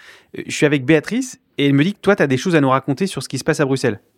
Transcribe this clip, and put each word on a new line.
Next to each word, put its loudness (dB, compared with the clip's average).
Euh, -10
je -8
suis 2
avec 0
Béatrice 0
et 0
elle 4
me 4
dit 0
que -20
toi, 2
t'as 2
des 0
choses -2
à 4
nous 2
raconter 0
sur -8
ce -12
qui -8
se -8
passe -2
à 2
Bruxelles. -2